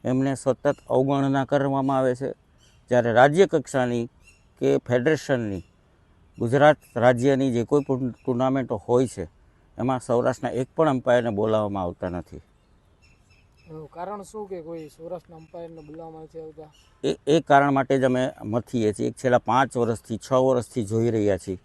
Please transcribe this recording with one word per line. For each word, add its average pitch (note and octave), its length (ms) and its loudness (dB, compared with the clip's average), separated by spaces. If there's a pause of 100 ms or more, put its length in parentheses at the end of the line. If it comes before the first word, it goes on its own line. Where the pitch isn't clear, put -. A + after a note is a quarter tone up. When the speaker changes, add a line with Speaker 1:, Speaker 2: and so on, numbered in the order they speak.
Speaker 1:
એમને C3 300 0
સતત C3+ 420 -2 (120)
અવગણના C3+ 560 0
કરવામાં C3+ 540 0
આવે B2+ 160 0
છે. B2+ 160 -6 (580)
જ્યારે A#2+ 240 2
રાજ્ય D3 340 6
કક્ષાની B2 640 -2 (480)
કે C3+ 200 2
ફેડરેશનની B2 840 0 (760)
ગુજરાત C3+ 380 4 (200)
રાજ્યની B2+ 560 4
જે A#2 120 0
કોઈ C#3+ 240 0
પણ B2+ 220 -2
ટુર્નામેન્ટો B2+ 640 -2
હોય B2 300 2
છે, F#2+ 220 -10 (500)
એમાં B2 220 -2
સૌરાષ્ટ્રના B2 500 -2
એક B2 260 -4
પણ D#3+ 120 4
અમ્પાયરને A#2+ 420 2
બોલાવવામાં G#2 520 0
આવતા F2 260 -6
નથી. E2+ 320 -10 (1300)
Speaker 2:
એનું D#3 200 -16
કારણ F#3+ 320 -12
શું G#3 260 -14
કે F3+ 140 -10
કોઈ D#3+ 260 -14
સૌરાષ્ટ્રના E3 480 -14
અમ્પાયરને E3 460 -16
બોલાવવામાં D#3+ 400 -16
નથી D#3+ 180 -18
આવતા? D#3 320 -18 (320)
Speaker 1:
એ, D#3 120 -2 (100)
એ D3+ 140 4
કારણ C#3+ 300 4
માટે C3+ 280 0
જ B2+ 60 2
અમે B2+ 280 0 (120)
મથીએ G#2+ 480 -2
છીએ. A#2+ 180 -4
છેલ્લા A#2+ 280 0
પાંચ C3 380 0
વર્ષથી, A2+ 420 -4
છ - 140 -8
વર્ષથી B2+ 520 0
જોઈ A2+ 260 0
રહ્યા G#2 280 2
છીએ F#2 260 -8